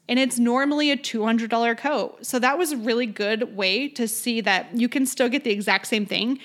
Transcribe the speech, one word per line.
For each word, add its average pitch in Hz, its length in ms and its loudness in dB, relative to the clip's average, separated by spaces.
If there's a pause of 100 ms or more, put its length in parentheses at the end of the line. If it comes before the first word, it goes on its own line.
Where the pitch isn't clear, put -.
(100)
and 240 80 2
it's 247 200 0
normally 277 520 2
a 277 80 2
two 226 260 -4
hundred 226 240 2
dollar 233 260 2
coat. 240 520 -4
So 262 120 -2
that 254 200 2
was 339 140 0
a 285 40 -4
really 240 300 0
good 214 500 -2
way 202 320 0
to 240 180 -4
see 226 360 -2
that 196 360 0
you 240 120 2
can 269 160 0
still 247 240 0
get 285 120 -2
the 233 100 0
exact 202 340 0
same 214 180 0
thing 226 400 -2